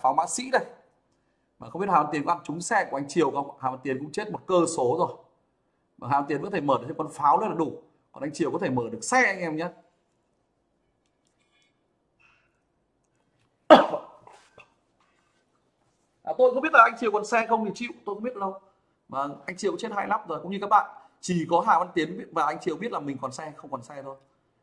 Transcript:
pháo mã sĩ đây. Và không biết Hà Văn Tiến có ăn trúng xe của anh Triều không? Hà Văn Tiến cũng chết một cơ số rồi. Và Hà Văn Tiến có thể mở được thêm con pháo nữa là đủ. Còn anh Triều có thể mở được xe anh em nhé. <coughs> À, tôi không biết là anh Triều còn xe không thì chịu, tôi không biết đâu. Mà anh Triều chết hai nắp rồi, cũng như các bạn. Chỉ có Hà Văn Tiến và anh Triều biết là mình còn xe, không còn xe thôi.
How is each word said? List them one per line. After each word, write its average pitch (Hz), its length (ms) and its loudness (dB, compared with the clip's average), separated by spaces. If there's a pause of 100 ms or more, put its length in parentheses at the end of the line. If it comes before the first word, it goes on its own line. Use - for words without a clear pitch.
pháo 170 120 4
mã 170 140 2
sĩ 254 240 -6
đây. 247 140 4 (960)
Và 120 80 -14
không 165 120 -8
biết 202 100 -2
Hà 156 120 6
Văn 151 80 -6
Tiến 147 140 -2
có 143 60 2
ăn 139 120 -2
trúng 160 180 -8
xe 180 300 0
của 139 60 -4
anh 139 100 -6
Triều 147 240 2
không? - 280 -6
Hà 131 100 -4
Văn 131 140 -6
Tiến 131 160 -2
cũng 147 120 -10
chết 214 200 -8
một - 160 -8
cơ 180 80 2 (220)
số 131 220 2
rồi. - 260 -4 (720)
Và - 100 -14
Hà 139 120 2
Văn 143 80 -2
Tiến 151 160 -4
có 196 60 -8
thể 190 120 -4
mở 139 200 2
được - 60 -12
thêm 156 100 -8
con 156 160 -4
pháo 151 280 4
nữa 220 60 0
là 185 80 -4
đủ. 156 280 -4 (280)
Còn 131 120 -12
anh 147 100 -8
Triều 143 180 -2
có 160 80 -2
thể 175 100 -2
mở 123 220 0
được 110 120 -10
xe 247 220 2
anh 196 140 -2
em 165 160 -6
nhé. 170 140 -4 (4000)
<coughs> - 120 12 (2500)
À, 156 140 -6
tôi 254 160 6
không 254 80 -2
biết 311 120 0
là 247 100 10
anh 233 160 2
Triều 226 120 -2
còn 208 140 -2
xe 226 220 0
không 226 180 0
thì 196 100 -4
chịu, 240 160 -10 (140)
tôi 202 100 -8
không 214 80 -10
biết 247 120 -8
đâu. 196 240 -8 (500)
Mà 139 180 -4 (180)
anh 180 120 -10
Triều 170 200 -2
chết 208 180 -8
hai 196 120 -2
nắp 214 200 -2
rồi, 151 160 -6
cũng 175 80 -8
như 202 100 -4
các 202 80 -4
bạn. 208 200 6 (300)
Chỉ 170 300 -2
có 170 180 4
Hà 180 120 6
Văn 175 140 0
Tiến 175 380 -4
và 160 140 0
anh 160 140 -2
Triều 160 160 -4
biết 214 160 -8
là 175 80 -6
mình 139 220 -6
còn 131 100 -6
xe, 151 260 -12
không 143 140 -20
còn 123 120 -8
xe 143 200 -16
thôi. 135 120 -14 (480)